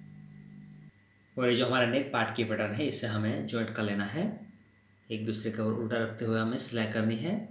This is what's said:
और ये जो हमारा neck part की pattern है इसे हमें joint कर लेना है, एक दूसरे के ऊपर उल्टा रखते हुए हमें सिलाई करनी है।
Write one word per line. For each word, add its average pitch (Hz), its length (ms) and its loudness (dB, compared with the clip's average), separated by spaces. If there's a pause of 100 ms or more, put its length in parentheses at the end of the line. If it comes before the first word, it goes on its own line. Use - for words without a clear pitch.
(1400)
और 127 120 4
ये 120 80 6
जो 120 100 4
हमारा 123 200 4
neck 131 260 2
part 113 240 2
की 117 80 2
pattern 107 300 0
है 143 120 0
इसे 120 200 0
हमें 110 400 0
joint 113 240 0
कर 113 120 -2
लेना 101 220 2
है, 127 200 -2 (840)
एक 110 180 -4
दूसरे 110 240 -2
के 110 120 -4
ऊपर 107 100 2
उल्टा 113 260 -2
रखते 113 260 -2
हुए 113 160 2
हमें 113 180 0
सिलाई 113 280 0
करनी 110 300 2
है। 151 160 0 (180)